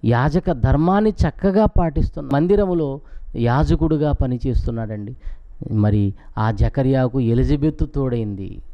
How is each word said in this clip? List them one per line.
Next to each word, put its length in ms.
యాజక 460
ధర్మాన్ని 580
చక్కగా 560
పాటిస్తున్న 680
మందిరములో 680
యాజకుడుగా 760
పనిచేస్తున్నాడండి. 1040
మరి 420
ఆ 140
జకర్యాకు 680
ఎలిజబెత్ 640
తోడైంది. 640